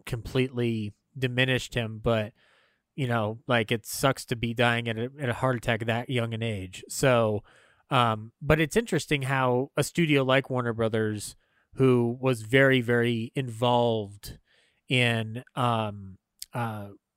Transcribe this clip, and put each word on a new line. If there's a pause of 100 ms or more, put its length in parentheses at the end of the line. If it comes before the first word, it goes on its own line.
completely (240)
diminished
him,
but, (640)
you
know,
like,
it
sucks
to
be
dying
at
a,
at
a
heart
attack
that
young
an
age.
So, (480)
um, (100)
but
it's
interesting
how
a
studio
like
Warner
Brothers, (400)
who
was
very,
very
involved (500)
in, (120)
um, (380)
uh, (300)